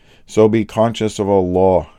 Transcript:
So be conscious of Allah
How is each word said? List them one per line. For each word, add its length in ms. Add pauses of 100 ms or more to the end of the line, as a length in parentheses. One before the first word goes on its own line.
(280)
So 200
be 180
conscious 520
of 100
Allah 720